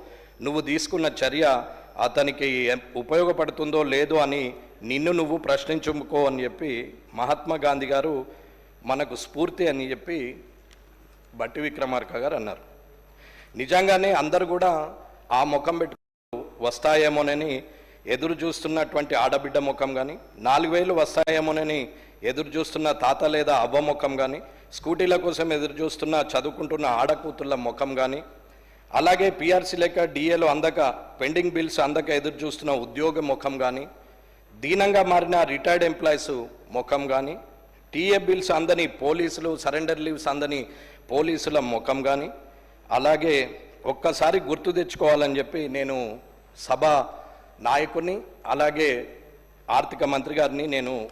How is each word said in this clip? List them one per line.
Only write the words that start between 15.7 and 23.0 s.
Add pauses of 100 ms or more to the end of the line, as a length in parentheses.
పెట్టుకు (160)
వస్తాయేమోనని (440)
ఎదురు
చూస్తున్నటువంటి
ఆడబిడ్డ
ముఖం
కానీ, (200)
నాలుగు
వేలు
వస్తాయేమోనని (340)
ఎదురు
చూస్తున్న
తాత